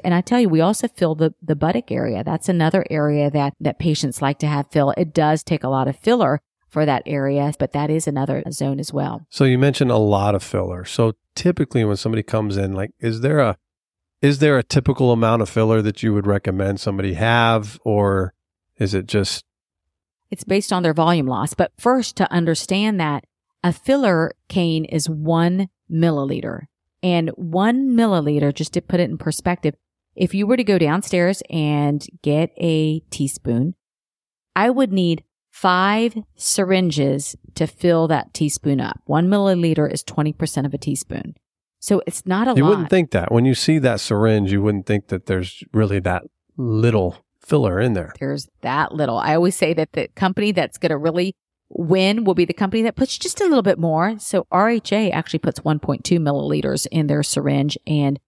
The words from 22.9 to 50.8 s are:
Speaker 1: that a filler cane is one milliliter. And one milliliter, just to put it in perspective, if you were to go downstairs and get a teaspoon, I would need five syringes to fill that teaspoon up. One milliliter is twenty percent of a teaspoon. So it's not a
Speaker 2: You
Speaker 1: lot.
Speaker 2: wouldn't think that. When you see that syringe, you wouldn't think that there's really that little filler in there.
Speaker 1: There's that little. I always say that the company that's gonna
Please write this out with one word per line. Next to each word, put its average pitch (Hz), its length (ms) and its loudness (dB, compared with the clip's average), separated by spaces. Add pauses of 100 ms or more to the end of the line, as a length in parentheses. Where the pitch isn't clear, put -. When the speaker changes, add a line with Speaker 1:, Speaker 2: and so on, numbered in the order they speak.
Speaker 1:
that 147 240 -2 (400)
a 175 80 2
filler 202 640 2 (120)
cane 165 360 0
is 156 260 -4
one 165 580 0 (220)
milliliter. 156 760 -2 (360)
And 170 340 0
one 220 540 0
milliliter, 151 640 2
just - 180 -6
to 175 80 -2
put - 180 -2
it 175 120 0
in 165 80 -6
perspective, 156 560 -2 (420)
if 180 160 0
you 196 140 -2
were 247 100 2
to 240 80 0
go 196 140 2
downstairs 175 720 0
and 147 520 0 (200)
get 151 340 0
a 156 440 0 (100)
teaspoon, 139 640 -4 (840)
I 214 140 2
would 254 200 0
need 175 320 0 (280)
five 202 640 0 (180)
syringes 151 1000 0 (200)
to 165 100 0
fill 165 420 2
that 147 240 -2
teaspoon 143 480 -2
up. - 240 -6
One 160 240 0
milliliter 175 640 2
is - 100 -6
twenty 151 300 -4
percent 143 340 -4
of 139 60 -6
a 139 60 -6
teaspoon. - 560 -8 (440)
So - 280 0
it's - 180 -8
not 196 240 0
a 254 60 2
Speaker 2:
You 135 80 4
Speaker 1:
lot. 160 80 6
Speaker 2:
wouldn't 190 180 2
think 180 220 2
that. 87 200 -2
When 117 140 4
you 131 100 4
see 156 260 2
that 120 200 0
syringe, 107 500 2
you 101 120 2
wouldn't 104 240 0
think 104 220 -2
that 92 180 -8
there's 92 360 -4 (120)
really 101 260 2
that 92 220 -2 (340)
little 110 640 0 (200)
filler 110 440 0
in 120 100 0
there. 87 260 -6
Speaker 1:
There's 139 300 -6 (140)
that 139 320 -4
little. 131 240 -2
I 151 160 0
always 175 220 2
say 165 180 0
that 160 180 -2
the - 240 -4
company 202 360 0
that's 170 260 -4
gonna 156 180 0